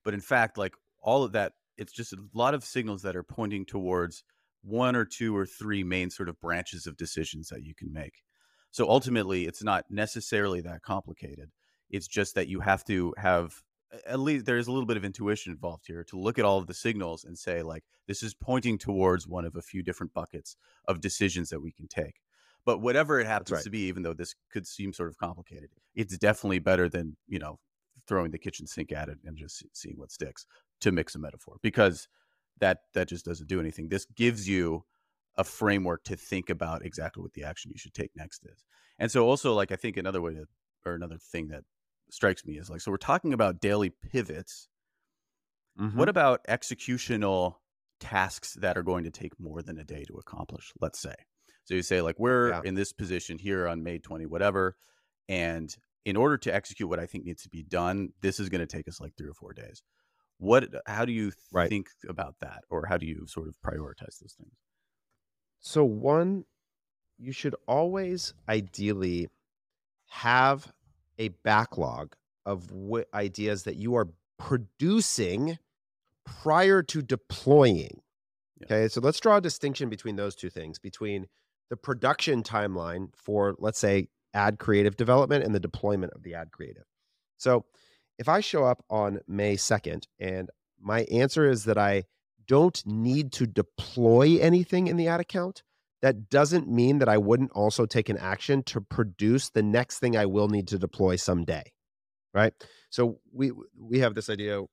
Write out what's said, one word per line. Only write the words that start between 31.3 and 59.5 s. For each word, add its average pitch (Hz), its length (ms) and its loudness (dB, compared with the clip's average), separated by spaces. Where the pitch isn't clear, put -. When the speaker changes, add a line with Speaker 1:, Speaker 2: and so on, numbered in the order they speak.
Speaker 1:
because 101 460 2
that, 92 200 2
that 90 140 0
just 87 160 -10
doesn't 82 240 -10
do 92 120 -2
anything. 80 300 -8
This 95 160 -4
gives 113 340 0
you 85 340 0
a 95 80 0
framework 95 600 0
to 95 100 -8
think - 340 -8
about 82 340 -4
exactly 80 380 -10
what - 120 -14
the - 100 -14
action - 280 -12
you - 60 -18
should - 160 -20
take - 220 -10
next 76 300 -18
is. - 180 -20
And 113 140 -4
so 120 160 6
also, 135 260 2
like, 101 180 2
I 95 40 -2
think 107 200 -8
another 95 260 -4
way 85 120 -6
to, 78 120 -14
or 87 80 -6
another 85 240 -10
thing 80 320 -10
that 76 160 -14
strikes - 360 0
me 76 120 -12
is, 87 120 -14
like, 80 120 -12
so - 80 -8
we're 98 80 -2
talking 160 360 0
about 101 260 2
daily 101 320 0
pivots. - 800 -8
Speaker 2:
Mm-hmm. 107 200 -2
Speaker 1:
What 170 100 4
about 147 380 4
executional 104 1080 -2
tasks - 600 -4
that 92 160 -2
are 90 80 -4
going 90 200 -2
to 82 80 -8
take - 280 -14
more 82 220 -12
than 80 160 -12
a 78 60 -16
day 76 220 -14
to - 100 -18
accomplish, - 640 -14
let's - 180 -6
say? 67 140 -12
So - 80 -6
you 92 80 0
say, 90 200 0
like, 82 180 -2
"We're 120 320 4
Speaker 2:
Yeah. 85 120 -4
Speaker 1:
in 95 120 -4
this 98 180 -4
position 90 460 -6
here 92 280 -2
on 82 140 -4
May 85 160 -8
twenty, 80 300 -12
whatever, 92 500 0
and 82 480 -6
in 98 100 -2
order 135 220 2
to - 160 -4
execute 101 340 -6
what 85 120 -4
I 85 80 -8
think - 180 -12
needs 87 160 -10
to - 80 -20
be 82 140 -14
done, 90 580 -2
this 95 180 -2
is 98 100 -4
gonna 85 180 -2
take 80 200 -12
us, 82 140 -16
like, - 160 -16
three 76 100 -14
or 73 60 -14
four 87 180 -20